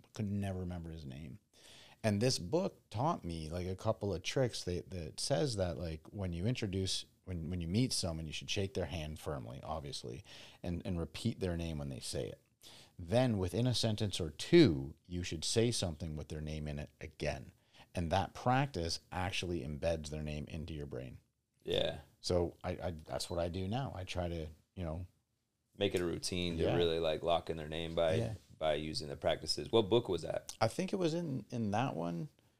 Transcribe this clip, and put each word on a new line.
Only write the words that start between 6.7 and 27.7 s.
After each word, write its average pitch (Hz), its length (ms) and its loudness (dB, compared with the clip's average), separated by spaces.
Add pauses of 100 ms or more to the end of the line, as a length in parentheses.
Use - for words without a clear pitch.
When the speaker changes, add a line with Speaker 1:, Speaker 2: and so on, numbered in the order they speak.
Speaker 1:
when, 82 260 -4
when 90 100 -2
you 82 60 -2
meet 110 260 2
someone, 80 360 -2
you 78 40 -8
should 69 160 -8
shake 98 260 -2
their 90 120 0
hand 76 320 -6
firmly, 65 460 -6
obviously, 69 580 -8 (400)
and, 87 220 -2
and 92 120 -2
repeat - 440 -2
their 87 160 0
name 82 220 -2
when 71 100 -4
they 65 100 -8
say 64 280 -4
it. 50 140 -12 (560)
Then 110 420 4
within 92 280 2
a 123 80 4
sentence 107 460 2
or 80 100 -2
two, 80 640 8 (140)
you 90 160 -2
should 80 200 -4
say 117 280 4
something 82 420 -2
with 73 140 -6
their 78 120 -6
name 76 280 -4
in 73 100 -4
it 73 120 -6 (100)
again. 71 500 -4 (460)
And 85 160 0
that 95 200 2
practice 123 680 0 (100)
actually 90 520 -2
embeds 76 480 -2
their 76 120 -4
name 76 240 -4
into 80 260 -6
your 73 140 -6
brain. 64 320 -10 (460)
Speaker 2:
Yeah. 82 320 2 (260)
Speaker 1:
So 87 300 2 (100)
I, 90 100 -2
I, 87 220 -4 (120)
that's - 240 -4
what 87 100 -2
I 87 80 0
do 92 180 -4
now. 117 300 -2
I 92 80 -6
try 90 240 -2
to, 82 180 -2 (280)
you 95 100 -6
know, 85 220 -4 (720)
Speaker 2:
Make 101 160 2
it 92 80 4
a - 20 2
routine 87 540 0
to 85 60 4
Speaker 1:
Yeah. 107 120 4
Speaker 2:
really, 82 220 4
like, 78 240 2
lock 82 260 4
in 80 80 -2
their 76 120 -6
name 82 260 -4